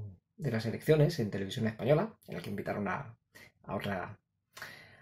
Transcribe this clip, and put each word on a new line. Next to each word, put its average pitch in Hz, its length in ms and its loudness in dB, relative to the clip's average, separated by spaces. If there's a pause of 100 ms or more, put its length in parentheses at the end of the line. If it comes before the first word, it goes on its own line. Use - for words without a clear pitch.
(380)
de 147 120 -2
las 113 140 0
elecciones 147 540 4
en 107 120 0
televisión 101 360 -2
española, 151 500 2 (100)
en - 100 -10
el 170 60 -8
que - 60 -10
invitaron 196 400 -4
a, - 260 -4 (500)
a 98 120 -4
otra, 101 420 -4 (840)